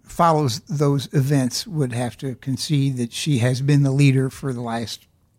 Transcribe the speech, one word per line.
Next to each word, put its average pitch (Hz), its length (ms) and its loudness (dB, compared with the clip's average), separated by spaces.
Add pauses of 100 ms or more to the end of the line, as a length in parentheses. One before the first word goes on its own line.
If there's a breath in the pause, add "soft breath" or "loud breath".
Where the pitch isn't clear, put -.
follows 151 640 2
those 143 460 0
events 135 520 0
would 151 280 -4
have 120 240 -6
to 131 180 -8
concede 135 640 -2
that 120 160 -4
she 147 240 0
has 123 240 0
been 143 220 4
the 139 80 2
leader 135 380 4
for 139 220 -8
the 120 100 -6
last 117 460 -8 (320)